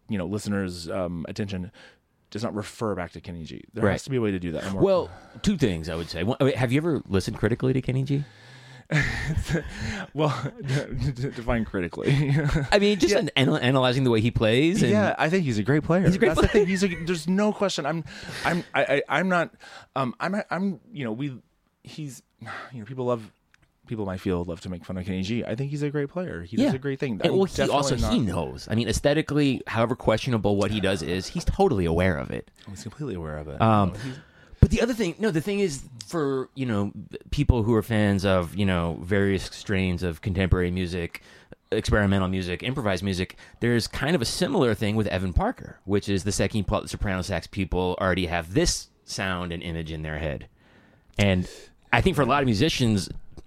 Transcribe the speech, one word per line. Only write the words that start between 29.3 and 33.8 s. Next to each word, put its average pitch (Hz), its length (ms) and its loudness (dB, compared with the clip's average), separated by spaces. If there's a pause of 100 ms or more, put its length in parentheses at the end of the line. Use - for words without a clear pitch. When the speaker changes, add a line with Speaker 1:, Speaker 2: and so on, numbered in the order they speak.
Speaker 2:
however 113 300 4
questionable 110 600 2
what 98 140 2
he 107 100 0
does 95 220 0
is, 87 260 -2
he's - 160 -6
totally 143 420 4
aware 85 300 4
of 65 140 -6
it. - 200 -10 (180)
Speaker 1:
He's 98 140 -14
completely 117 320 -8
aware 78 240 -8
of 76 100 -10
it. 71 120 -6
Speaker 2:
Um, 104 340 4